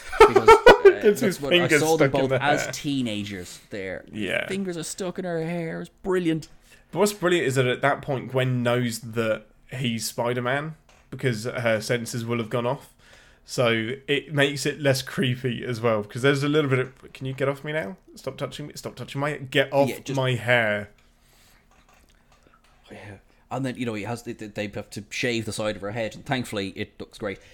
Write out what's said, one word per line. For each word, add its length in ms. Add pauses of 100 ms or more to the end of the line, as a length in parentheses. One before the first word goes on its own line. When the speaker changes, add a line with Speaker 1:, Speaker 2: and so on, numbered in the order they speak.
Speaker 1:
<laughs> 180
Speaker 2:
Because, 280
uh, 340 (200)
Speaker 1:
Gets 180
his 0
Speaker 2:
that's 200
what 120
I 60
Speaker 1:
fingers 220
Speaker 2:
saw 160
them 140
Speaker 1:
stuck 120
in 60
Speaker 2:
both 100
Speaker 1:
the 60
Speaker 2:
as 200
Speaker 1:
hair. 80
Speaker 2:
teenagers 880 (120)
there. 420
Speaker 1:
Yeah. 340
Speaker 2:
Fingers 300
are 80
stuck 340
in 60
her 200
hair. 360
It's 100 (140)
brilliant. 440 (440)
Speaker 1:
But 80
what's 120
brilliant 360
is 80
that 100
at 160
that 180
point, 300
Gwen 320
knows 380
that 460 (260)
he's 340
Spider-Man 680 (340)
because 340
her 360
senses 440
will 140
have 120
gone 160
off. 240 (560)
So 460 (160)
it 240
makes 320
it 160
less 220
creepy 640
as 120
well, 240
because 200
there's 200
a 60
little 220
bit 80
of, 340
"Can 140
you 80
get 120
off 160
me 100
now? 260 (160)
Stop 240
touching 300
me. 60
Stop 220
touching 240
my, 160
get 340
off 200
Speaker 2:
Yeah, 80
just 180
Speaker 1:
my 180
hair." 540 (2000)
Speaker 2:
Yeah. 260 (340)
And 140
then, 120
you 100
know, 80
he 100
has, 180
they, 100
they 420
have 160
to 200
shave 340
the 80
side 240
of 60
her 100
head, 220
and 100
thankfully 460
it 280
looks 200
great. 200 (160)